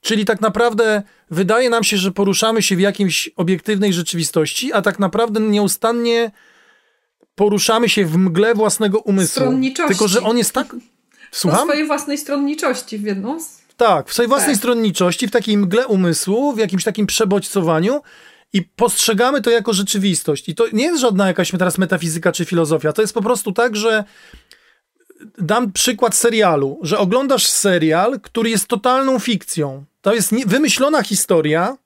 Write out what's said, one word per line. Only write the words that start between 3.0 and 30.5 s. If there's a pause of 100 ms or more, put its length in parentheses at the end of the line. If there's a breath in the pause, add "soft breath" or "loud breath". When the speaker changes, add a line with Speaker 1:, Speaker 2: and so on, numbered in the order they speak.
Speaker 1:
obiektywnej
rzeczywistości,
a
tak
naprawdę
nieustannie (1040 soft breath)
poruszamy
się
w
mgle
własnego
umysłu.
Speaker 2:
Stronniczości.
Speaker 1:
Tylko
że
on
jest
tak, (280)
Speaker 2:
<laughs>
Speaker 1:
słucham?
Speaker 2:
O
swojej
własnej
stronniczości
w
jedną
z- (140)
Speaker 1:
Tak,
w
swojej
własnej
Speaker 2:
Tak.
Speaker 1:
stronniczości,
w
takiej
mgle
umysłu,
w
jakimś
takim
przebodźcowaniu (520 loud breath)
i
postrzegamy
to
jako
rzeczywistość.
I
to
nie
jest
żadna
jakaś
teraz
metafizyka
czy
filozofia.
To
jest
po
prostu
tak,
że (1300 soft breath)
dam
przykład
serialu,
że
oglądasz
serial,
który
jest
totalną
fikcją. (180)
To
jest
nie-,
wymyślona